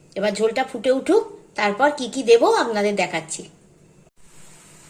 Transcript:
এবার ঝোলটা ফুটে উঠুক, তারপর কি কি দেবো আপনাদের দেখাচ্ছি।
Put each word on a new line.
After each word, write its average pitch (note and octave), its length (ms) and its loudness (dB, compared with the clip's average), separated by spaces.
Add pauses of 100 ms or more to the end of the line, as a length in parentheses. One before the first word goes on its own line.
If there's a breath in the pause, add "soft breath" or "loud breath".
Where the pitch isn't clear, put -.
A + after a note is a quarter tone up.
(160)
এবার G3+ 160 -2
ঝোলটা A3 320 0
ফুটে B3+ 280 -4
উঠুক, D#4 320 2 (320)
তারপর A3 360 0
কি C4 160 -8
কি C4 160 -8
দেবো A#3 300 6
আপনাদের G#3+ 420 0
দেখাচ্ছি। F3 540 -6 (1400)